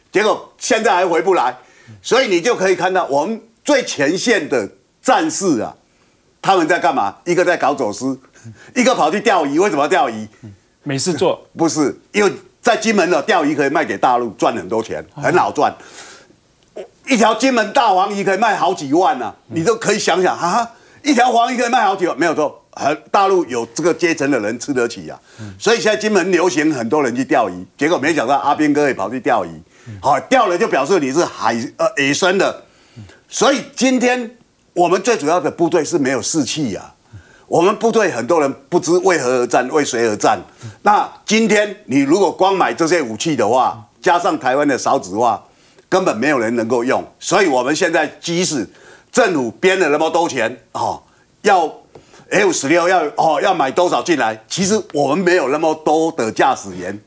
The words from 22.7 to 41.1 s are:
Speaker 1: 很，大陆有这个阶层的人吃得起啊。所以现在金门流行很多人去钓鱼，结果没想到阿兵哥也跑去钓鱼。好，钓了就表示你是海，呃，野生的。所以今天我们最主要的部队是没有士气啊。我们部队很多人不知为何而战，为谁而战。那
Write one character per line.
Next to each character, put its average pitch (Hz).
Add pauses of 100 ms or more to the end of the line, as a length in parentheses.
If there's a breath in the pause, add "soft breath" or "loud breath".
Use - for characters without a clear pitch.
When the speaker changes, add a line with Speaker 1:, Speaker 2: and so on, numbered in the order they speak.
Speaker 1:
很， 147 (140)
大 196
陆 185
有 117 (100)
这 156
个 165
阶 165
层 139
的 131
人 110
吃 143
得 120
起 85
啊。 64 (400 loud breath)
所 226
以 226
现 214
在 208
金 214
门 190
流 175
行 151
很 117
多 147
人 120
去 127
钓 120
鱼， 90 (120)
结 147
果 170
没 151
想 131
到 139
阿 143
兵 151
哥 147
也 127
跑 95
去 127
钓 113
鱼。 85 (520 loud breath)
好， 143
钓 247
了 175
就 170
表 143
示 185
你 131
是 160
海， - (220)
呃， 165 (120)
野 139
生 190
的。 139 (640 loud breath)
所 233
以 240 (140)
今 254
天 247 (360)
我 175
们 185
最 233
主 147
要 175
的 147
部 165
队 156
是 151
没 135
有 127
士 151
气 113
啊。 - (540 soft breath)
我 139
们 202
部 220
队 214
很 120
多 160
人 139 (160)
不 175
知 156
为 175
何 127
而 120
战， 127
为 147
谁 117
而 107
战。 107 (420 loud breath)
那 202 (180)